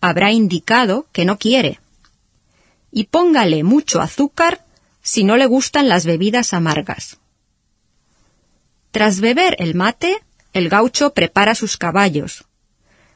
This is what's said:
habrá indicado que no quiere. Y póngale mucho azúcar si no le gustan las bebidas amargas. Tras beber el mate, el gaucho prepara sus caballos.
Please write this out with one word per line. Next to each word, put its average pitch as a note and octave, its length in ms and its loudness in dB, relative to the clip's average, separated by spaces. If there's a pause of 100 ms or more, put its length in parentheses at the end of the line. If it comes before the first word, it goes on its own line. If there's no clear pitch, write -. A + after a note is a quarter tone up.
habrá F3+ 300 0
indicado A3 840 0
que F3 120 -2
no G3+ 140 -2
quiere. A#3 400 0 (1120)
Y A3 140 -4
póngale B3+ 580 2
mucho G#3+ 380 2
azúcar E4 640 -2 (360)
si - 220 0
no G#3 120 4
le C4 120 4
gustan C4+ 420 0
las F3 160 2
bebidas G3+ 480 -2
amargas. D#3+ 640 -4 (1700)
Tras G#3+ 300 0
beber C4 380 2
el E3 140 -4
mate, A#3+ 480 -2 (320)
el F3 160 -2
gaucho A#3+ 440 0
prepara G3+ 420 0
sus - 220 -6
caballos. F3 680 -4 (720)